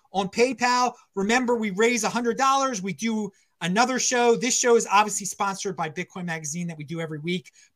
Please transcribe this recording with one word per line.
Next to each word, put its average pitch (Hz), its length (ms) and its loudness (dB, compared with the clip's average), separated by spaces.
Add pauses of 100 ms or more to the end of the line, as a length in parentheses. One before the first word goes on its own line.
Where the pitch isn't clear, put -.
(120)
on 190 160 0
PayPal. 247 640 2 (240)
Remember, 233 400 2
we 220 140 -2
raise 220 340 2
a 208 40 2
hundred 233 300 -2
dollars. 269 420 2
We 190 120 -6
do 214 360 -4 (320)
another 226 380 2
show. 240 380 4
This 247 200 0
show 240 200 4
is 220 120 2
obviously 208 380 2
sponsored 196 480 -4
by 160 160 -6
Bitcoin 175 360 -10
Magazine 160 420 -6
that 160 100 -12
we 151 60 -10
do 165 160 -8
every 156 180 -6
week. 175 320 -6 (260)